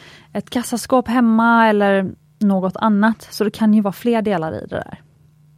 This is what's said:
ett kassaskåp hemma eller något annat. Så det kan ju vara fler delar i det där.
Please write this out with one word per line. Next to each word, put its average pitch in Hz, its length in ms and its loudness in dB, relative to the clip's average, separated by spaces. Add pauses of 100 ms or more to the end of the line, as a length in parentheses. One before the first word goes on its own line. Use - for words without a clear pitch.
(320)
ett - 180 -10
kassaskåp 247 580 -2
hemma 226 600 4
eller 196 440 2 (260)
något 190 380 0
annat. 220 540 0
Så - 140 -4
det 214 60 0
kan 214 240 2
ju 220 60 4
vara 196 120 -2
fler 233 300 -2
delar 170 300 -4
i 101 140 -10
det - 100 -8
där. - 240 -10 (580)